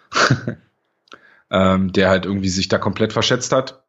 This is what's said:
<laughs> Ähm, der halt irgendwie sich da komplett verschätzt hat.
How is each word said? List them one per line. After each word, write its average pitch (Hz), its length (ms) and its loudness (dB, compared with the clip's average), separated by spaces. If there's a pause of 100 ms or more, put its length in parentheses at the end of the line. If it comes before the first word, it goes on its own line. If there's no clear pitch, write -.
(120)
<laughs> - 440 0 (920)
Ähm, 95 440 2
der 95 160 4
halt 92 180 2
irgendwie 98 220 -2
sich 92 180 -2
da 107 100 0
komplett 110 360 -2
verschätzt 120 400 -2
hat. - 360 -2